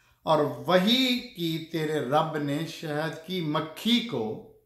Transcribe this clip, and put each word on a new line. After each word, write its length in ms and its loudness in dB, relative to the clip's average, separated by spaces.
"और 200 4
वही 760 2
की 520 -6
तेरे 280 0
रब 360 2
ने 320 -2
शहद 600 -6
की 140 -2
मक्खी 580 0
को 360 -4